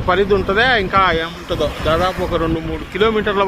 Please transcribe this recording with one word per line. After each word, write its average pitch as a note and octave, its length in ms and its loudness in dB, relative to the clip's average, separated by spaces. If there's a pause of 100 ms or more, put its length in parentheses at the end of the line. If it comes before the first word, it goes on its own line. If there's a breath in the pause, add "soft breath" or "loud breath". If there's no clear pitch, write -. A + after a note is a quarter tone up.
(100)
పరిధి G3 280 2
ఉంటుందే, G3 300 2 (160)
ఇంకా F#3+ 180 2 (220)
ఏముంటుందో, E3+ 440 -4 (200)
దాదాపు F3 380 0
ఒక D#3+ 180 -2
రెండు D#3+ 240 -2
మూడు D#3 160 -6 (100)
కిలోమీటర్ల G#3 540 2